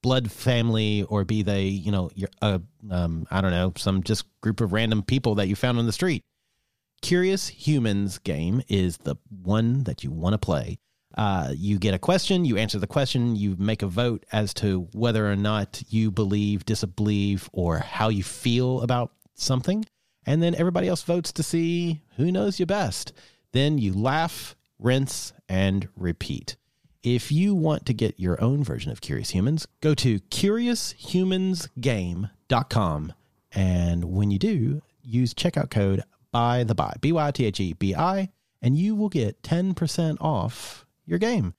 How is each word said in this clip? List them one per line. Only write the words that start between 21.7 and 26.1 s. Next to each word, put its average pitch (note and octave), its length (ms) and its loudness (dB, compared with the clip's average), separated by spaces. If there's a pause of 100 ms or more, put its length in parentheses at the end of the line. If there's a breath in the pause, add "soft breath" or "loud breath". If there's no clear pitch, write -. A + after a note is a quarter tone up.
who E3 140 2
knows G3 280 0
you F3 80 0
best. F#3 440 -2 (420 loud breath)
Then D3 240 2
you G2+ 160 0
laugh, C3+ 600 -2 (240)
rinse, C3 520 0 (160)
and F#2+ 480 2
repeat. - 640 -6 (460)